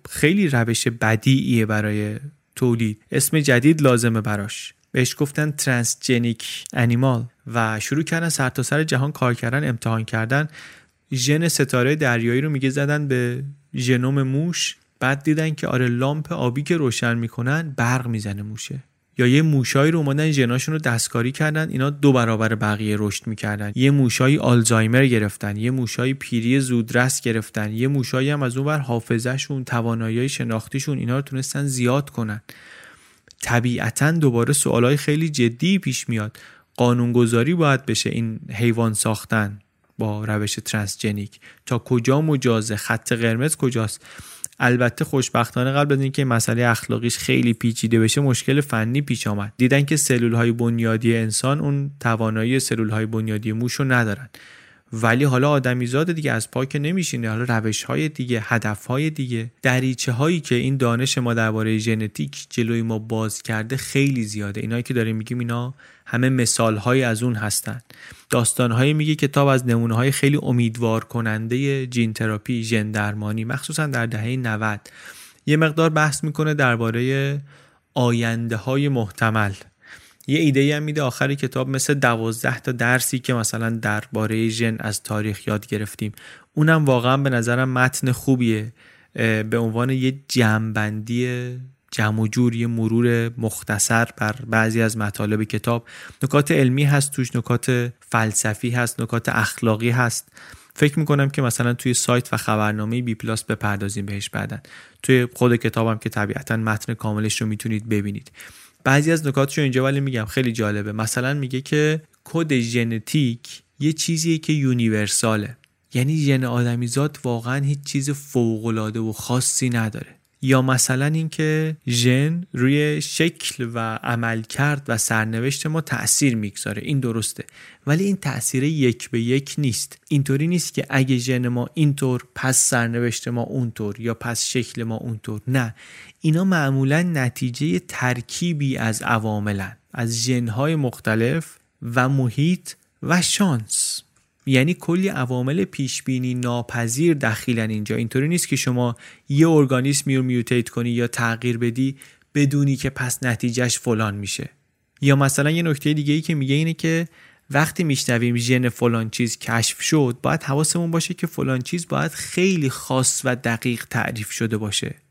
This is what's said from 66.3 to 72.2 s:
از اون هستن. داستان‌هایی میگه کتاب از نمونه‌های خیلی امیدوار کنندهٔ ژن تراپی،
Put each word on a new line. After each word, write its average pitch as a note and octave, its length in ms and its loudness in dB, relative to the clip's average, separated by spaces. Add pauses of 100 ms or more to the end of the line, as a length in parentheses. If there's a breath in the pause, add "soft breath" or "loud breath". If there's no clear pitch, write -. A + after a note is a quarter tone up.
از A2+ 200 0
اون B2 120 0
هستن. G#2+ 460 -4 (480 loud breath)
داستان‌هایی B2 640 2
میگه D#3 220 0
کتاب C#3+ 320 2
از B2+ 180 4
نمونه‌های A#2 460 2
خیلی C#3+ 300 2
امیدوار A#2 640 0
کنندهٔ A#2+ 920 -2
ژن A2+ 200 2
تراپی، A2+ 500 -2